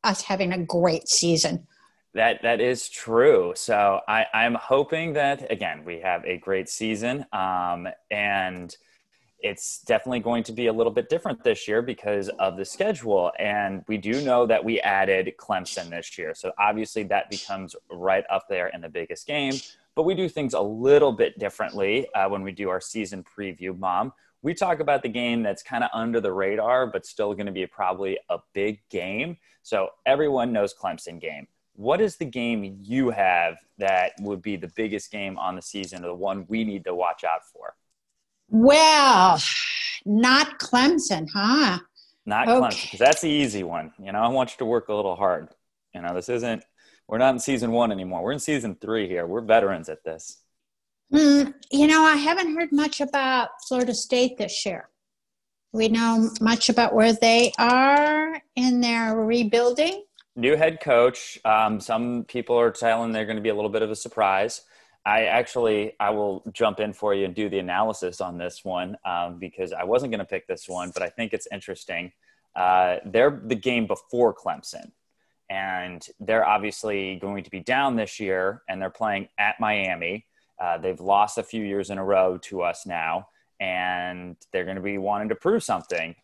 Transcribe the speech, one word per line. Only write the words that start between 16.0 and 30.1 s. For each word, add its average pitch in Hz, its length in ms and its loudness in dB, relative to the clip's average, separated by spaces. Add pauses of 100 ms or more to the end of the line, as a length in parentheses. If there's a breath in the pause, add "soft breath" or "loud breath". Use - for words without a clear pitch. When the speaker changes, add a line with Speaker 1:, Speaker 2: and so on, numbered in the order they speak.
Speaker 2:
year. 82 160 -8
So - 240 -8
obviously 107 460 -2
that 95 260 -2
becomes 95 440 -10 (160)
right 95 380 0
up 95 220 -2
there 90 180 -2
in 87 140 -12
the 82 80 -12
biggest 85 360 -10
game, 139 280 -4 (400 loud breath)
but 156 80 0
we 180 120 0
do 180 140 -2
things 139 240 -6
a 95 80 0
little 127 520 4
bit 107 260 -2
differently, 101 760 -4
uh, 98 140 0
when 98 140 -4
we 98 100 -8
do 98 160 -6
our 92 140 -2
season 98 420 -8
preview, 90 540 -10
Mom. 95 340 -2 (300)
We 160 120 -4
talk 175 260 -2
about 143 220 0
the 131 60 -4
game 117 340 -2
that's 104 200 -4
kinda 120 300 -4
under 113 280 -2
the 98 120 -2
radar, 107 540 0
but 98 200 -6
still 104 280 -4
gonna 98 180 -8
be 92 140 -6
probably 95 520 -4 (120)
a 85 80 -4 (140)
big 104 360 -4
game. 104 480 -6 (260)
So 95 280 -2 (160)
everyone 131 460 2